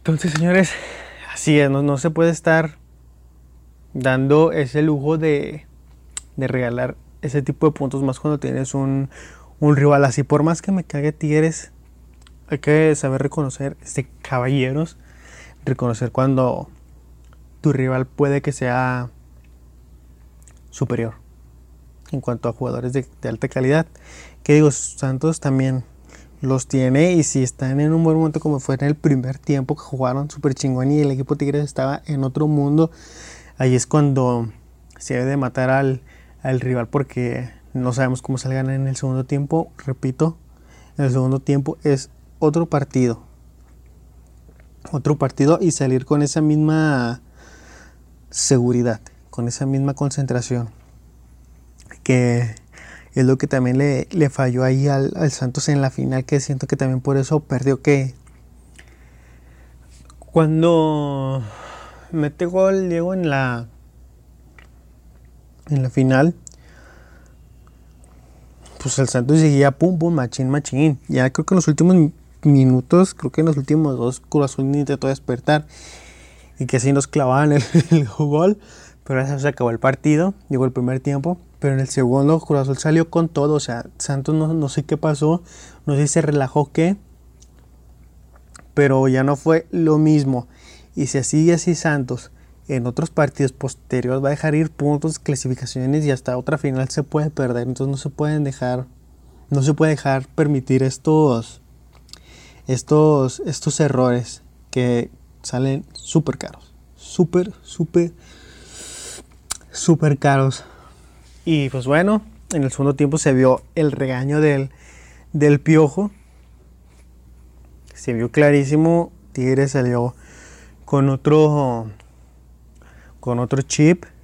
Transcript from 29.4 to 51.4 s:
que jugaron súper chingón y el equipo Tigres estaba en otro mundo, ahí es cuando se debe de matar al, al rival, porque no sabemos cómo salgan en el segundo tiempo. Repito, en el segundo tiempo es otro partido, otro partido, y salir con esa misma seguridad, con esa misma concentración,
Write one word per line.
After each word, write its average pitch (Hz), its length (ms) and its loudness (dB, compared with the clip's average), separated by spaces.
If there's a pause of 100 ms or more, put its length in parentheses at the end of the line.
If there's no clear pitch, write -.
que - 60 -20
jugaron 131 480 -4
súper 143 240 -2
chingón 131 360 -2
y 151 100 2
el 143 100 2
equipo 135 260 -4
Tigres 147 280 -2
estaba 139 420 -6
en 139 180 -4
otro 147 220 -2
mundo, 151 440 2 (680)
ahí 127 160 2
es 123 120 0
cuando 127 640 0 (480)
se - 160 -8
debe 127 120 -2
de 139 100 -2
matar 127 340 -2
al, 131 300 0 (420)
al 131 180 -2
rival, 123 280 -4
porque 123 640 -6 (240)
no 127 180 -4
sabemos 127 300 -2
cómo 131 160 -6
salgan 131 320 -4
en 135 160 -4
el 135 100 -4
segundo 131 280 -4
tiempo. 143 460 -4 (140)
Repito, 139 540 -4 (580)
en 147 80 -2
el 131 80 2
segundo 131 280 0
tiempo 139 440 -2
es 139 260 0 (280)
otro 160 280 0
partido, 127 560 -2 (1700)
otro 147 260 -2
partido, 160 420 2
y 170 120 2
salir 131 340 -2
con 147 160 2
esa 147 180 -2
misma 151 800 0 (1120)
seguridad, 120 720 0 (280)
con 120 180 -8
esa 120 200 -6
misma 135 260 -2
concentración, 123 800 -4 (1300)